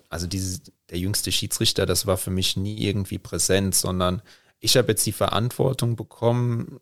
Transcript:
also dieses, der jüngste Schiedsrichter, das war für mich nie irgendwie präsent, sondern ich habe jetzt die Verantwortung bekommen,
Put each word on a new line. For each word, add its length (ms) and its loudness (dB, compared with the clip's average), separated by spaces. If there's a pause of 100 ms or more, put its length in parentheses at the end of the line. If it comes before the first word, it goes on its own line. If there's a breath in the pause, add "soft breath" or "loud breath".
also 180 -6
dieses, 340 -6 (280)
der 100 -6
jüngste 320 -2
Schiedsrichter, 540 0
das 200 0
war 120 2
für 140 -6
mich 240 0
nie 300 -4
irgendwie 320 -2
präsent, 580 2
sondern 460 0 (380 soft breath)
ich 180 2
habe 120 6
jetzt 160 0
die 60 0
Verantwortung 840 0
bekommen, 880 -2